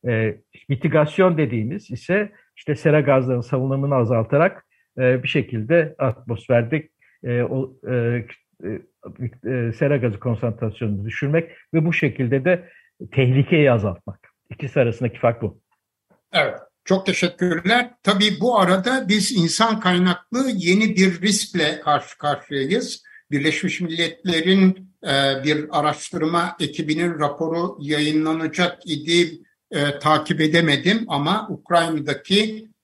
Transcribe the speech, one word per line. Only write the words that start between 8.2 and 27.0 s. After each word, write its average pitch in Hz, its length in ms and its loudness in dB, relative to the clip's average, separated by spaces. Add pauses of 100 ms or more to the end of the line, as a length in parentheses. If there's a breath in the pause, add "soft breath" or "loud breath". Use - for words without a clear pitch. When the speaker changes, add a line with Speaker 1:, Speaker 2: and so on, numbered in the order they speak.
Speaker 1:
e, 92 60 -6 (800)
e, 120 240 -2
sera 143 240 0
gazı 110 220 -2
konsantrasyonunu 110 880 -4
düşürmek 143 460 -2 (220 loud breath)
ve 160 120 2
bu 170 80 0
şekilde 131 520 0
de 180 240 0 (420 loud breath)
tehlikeyi 139 600 4
azaltmak. 101 480 -2 (300)
İkisi - 300 -6
arasındaki 120 400 0
fark 117 220 0
bu. 104 200 -8 (720)
Speaker 2:
Evet, 151 220 0 (300)
çok 190 200 0
teşekkürler. 180 880 0 (100)
Tabii 202 280 2 (100)
bu 233 180 2
arada 190 500 2
biz 208 220 2
insan 214 480 2
kaynaklı 185 760 0
yeni 190 400 2
bir 185 260 2
riskle 160 580 -2
karşı - 380 -2
karşıyayız. 143 840 -4 (280 loud breath)
Birleşmiş 151 500 -2
Milletler'in, 170 1080 2 (140)
e, 139 400 0
bir 151 360 -2
araştırma 165 800 -2
ekibinin 160 600 -2